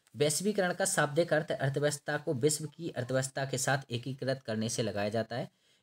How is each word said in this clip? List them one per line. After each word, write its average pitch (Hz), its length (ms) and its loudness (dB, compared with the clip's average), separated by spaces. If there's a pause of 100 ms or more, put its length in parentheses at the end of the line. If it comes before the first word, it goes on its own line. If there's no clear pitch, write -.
(160)
वैश्वीकरण 180 580 2
का 190 120 0
शाब्दिक 160 480 2
अर्थ 151 180 2
अर्थव्यवस्था 143 640 0
को 156 160 -2
विश्व 147 320 0
की 165 240 -8
अर्थव्यवस्था 131 560 -2
के 135 120 -2
साथ 135 340 0
एकीकृत 131 540 -4
करने 110 240 -2
से 120 140 -2
लगाया 101 260 -2
जाता 113 260 -2
है। 147 160 -6 (320)